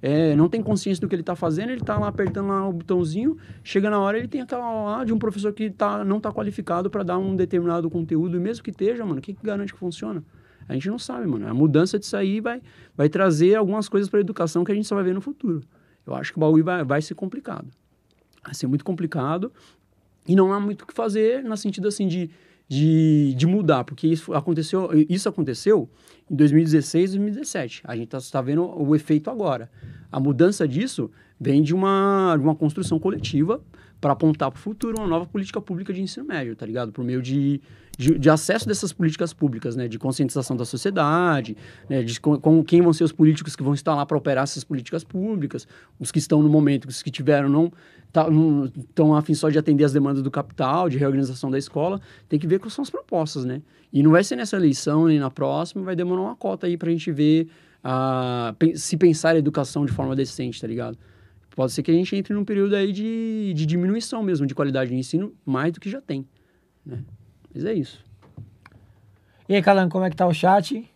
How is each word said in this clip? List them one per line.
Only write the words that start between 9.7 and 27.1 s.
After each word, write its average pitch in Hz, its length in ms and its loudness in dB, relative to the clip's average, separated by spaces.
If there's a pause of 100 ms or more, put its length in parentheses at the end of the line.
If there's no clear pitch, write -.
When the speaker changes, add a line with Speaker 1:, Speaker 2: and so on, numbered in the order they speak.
Speaker 1:
que - 60 -20
funciona? 180 440 -8 (440)
A - 60 -6
gente 139 160 -4
não 233 80 -4
sabe, 247 300 -8
mano. 110 200 -4
A 110 60 -6
mudança 156 460 4
disso - 180 -6
aí 202 240 -2
vai, 240 220 -8 (320)
vai 147 120 2
trazer 180 460 4
algumas 208 340 0
coisas 202 220 -2
pra 208 100 2
educação 170 440 -2
que 196 80 -2
a 202 40 0
gente 208 120 -4
só 208 80 -4
vai 202 80 0
ver 185 100 0
no 196 80 -6
futuro. 196 400 -6 (420)
Eu - 120 -8
acho 131 180 -8
que - 60 -8
o - 20 2
bagulho 156 220 6
vai, 175 200 0
vai 143 200 0
ser 180 100 -10
complicado. - 540 -10 (760)
Vai - 120 -14
ser - 100 -6
muito 139 180 -2
complicado 170 680 -4 (760)
e 170 80 4
não 190 160 6
há 202 80 0
muito 202 220 -4
o - 60 -20
que - 80 -18
fazer 226 480 0
no 220 120 -6
sentido, 196 320 -4
assim, 202 200 -2
de, 170 220 -4 (380)
de, 151 680 4
de 127 120 2
mudar, 160 360 2
porque 143 240 -4
isso 160 260 -2
aconteceu, 165 560 -2 (180)
isso 190 220 0
aconteceu 147 600 0 (400)
em 156 60 -4
dois 147 160 6
mil 151 100 8
e 165 40 2
dezesseis, 160 460 2